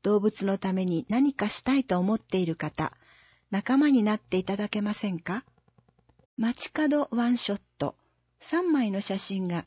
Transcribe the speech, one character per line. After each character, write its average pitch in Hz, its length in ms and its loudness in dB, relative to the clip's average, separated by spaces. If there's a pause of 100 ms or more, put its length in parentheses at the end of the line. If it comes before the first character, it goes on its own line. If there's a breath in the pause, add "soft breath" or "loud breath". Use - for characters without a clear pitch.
動 202 200 4
物 208 240 0
の 196 120 0
た 190 140 -4
め 185 140 0
に 170 240 0
何 269 240 4
か 208 160 -2
し - 120 -4
た 262 140 0
い 262 80 2
と 180 160 0
思 202 160 2
っ - 40 -4
て - 180 -4
い 185 80 2
る 165 100 -2
方、 - 380 -6 (580 soft breath)
仲 202 240 0
間 294 140 4
に 254 120 6
な 214 140 2
っ - 20 -8
て - 200 -4
い 185 80 0
た 196 100 -2
だ 208 140 -4
け 208 120 -4
ま 208 120 -2
せ 208 160 -4
ん 175 100 -4
か？ 185 240 -6 (920)
街 226 340 -4
角 294 400 0
ワ 233 140 0
ン 240 120 2
シ - 140 -4
ョ 208 60 -2
ッ - 40 -12 (180)
ト、 - 160 -4 (440)
三 349 320 -2
枚 247 200 2
の 196 100 -2
写 196 160 -4
真 190 320 -4
が 170 180 -4